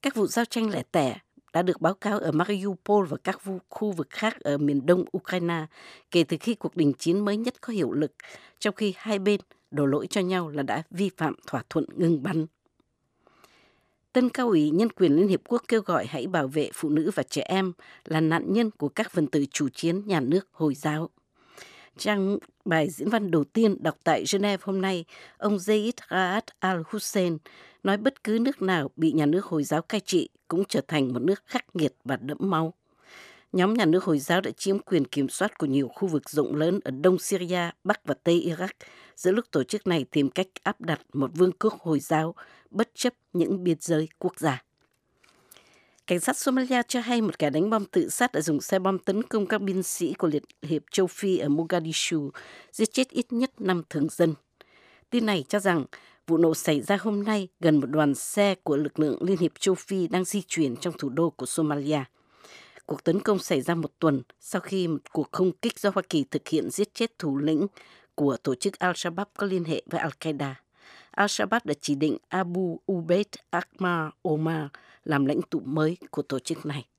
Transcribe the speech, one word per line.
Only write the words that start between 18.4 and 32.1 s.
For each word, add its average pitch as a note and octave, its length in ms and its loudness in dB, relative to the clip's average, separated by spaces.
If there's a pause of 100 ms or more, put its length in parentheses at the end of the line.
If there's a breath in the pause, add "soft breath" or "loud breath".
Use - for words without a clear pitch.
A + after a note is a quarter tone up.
nhân A3 180 2
của D3 180 -6
các - 220 -4
phần D#3 160 0
tử C#3+ 240 2
chủ C#3+ 180 -2
chiến E3+ 380 -2
nhà F#3 140 0
nước D3 320 0
Hồi D3+ 220 0
giáo. D3+ 360 -4 (880 loud breath)
Trang G3+ 400 0 (260)
bài D#3+ 260 2
diễn D#3+ 200 -4
văn G#3 200 0
đầu D#3+ 140 4
tiên G#3+ 380 2
đọc D#3 220 -2
tại D3+ 280 2
Geneva G3+ 340 0
hôm F#3+ 140 -2
nay, F#3 240 -2 (340 loud breath)
ông G#3 180 0
Zeid G#3+ 360 0 (180)
Raad F#3 340 0 (160)
Al-Hussein F3+ 760 -2 (440 loud breath)
nói G3 140 2
bất G#3+ 280 -2
cứ A3 160 0
nước C4 220 0
nào F3 340 0
bị D#3+ 160 2
nhà D3+ 140 4
nước F3 180 2
Hồi D#3 200 -2
giáo D#3 180 0
cai - 180 -4
trị - 280 0 (200)
cũng F3 160 0
trở - 240 -2
thành C3+ 240 0
một A#2+ 100 -2
nước F#3 240 0
khắc - 300 -8
nghiệt D3+ 180 0 (100)
và C3 120 -2